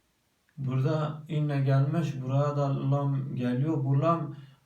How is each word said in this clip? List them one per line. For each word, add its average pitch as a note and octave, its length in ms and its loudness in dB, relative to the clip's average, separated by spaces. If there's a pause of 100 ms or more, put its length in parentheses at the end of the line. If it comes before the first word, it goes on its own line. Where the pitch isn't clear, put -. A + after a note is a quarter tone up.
(580)
Burada D3+ 720 0
inne D3 340 0
gelmiş, C3+ 600 2
buraya C3+ 360 0
da C3+ 340 0
lam C#3 440 0
geliyor. C3 480 0
Bu C#3 180 2
lam E3 340 2 (300)